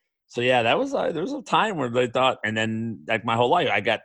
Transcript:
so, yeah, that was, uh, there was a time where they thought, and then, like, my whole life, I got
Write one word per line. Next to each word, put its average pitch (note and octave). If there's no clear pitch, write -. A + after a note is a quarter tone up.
so, -
yeah, B2
that A#2+
was, C#4
uh, F#3
there D#3
was C4
a C#4+
time F#3+
where B2+
they B2
thought, B2+
and A2
then, A2
like, A2
my A2+
whole A#2+
life, E3
I G#2
got G#2+